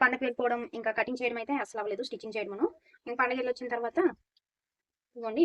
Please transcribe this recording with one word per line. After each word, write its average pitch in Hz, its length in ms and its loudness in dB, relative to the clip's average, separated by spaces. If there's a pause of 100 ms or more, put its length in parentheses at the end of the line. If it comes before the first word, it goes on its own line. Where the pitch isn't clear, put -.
పండగకి 254 240 4
వెళ్ళిపోవడం, 240 340 2 (180)
ఇంకా 226 200 0
కటింగ్ 247 220 0
చేయడం 233 200 0
అయితే 233 140 -2 (100)
అసలు 214 180 -6
అవ్వలేదు, 208 260 -2
స్టిచ్చింగ్ 214 280 -8
చేయడమును. 208 300 0 (400)
ఇంక 247 140 -4
పండగ 247 200 2
వెళ్ళి 247 140 0
వచ్చిన 247 200 -6
తర్వాత 233 240 0 (1160)
ఇదిగోండి, 233 300 0